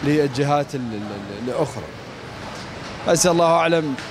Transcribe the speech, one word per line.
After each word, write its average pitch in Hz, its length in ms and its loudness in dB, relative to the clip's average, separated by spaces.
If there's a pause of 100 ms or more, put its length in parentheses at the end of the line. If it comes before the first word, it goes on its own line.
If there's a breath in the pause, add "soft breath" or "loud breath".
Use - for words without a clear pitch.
للجهات 143 720 2
ال-، 131 40 -4
ال-، 104 680 -6
ال-، - 20 -2
الأخرى. 127 340 -2 (1200)
هسه 170 240 4
الله 170 140 6
أعلم 165 500 4 (160)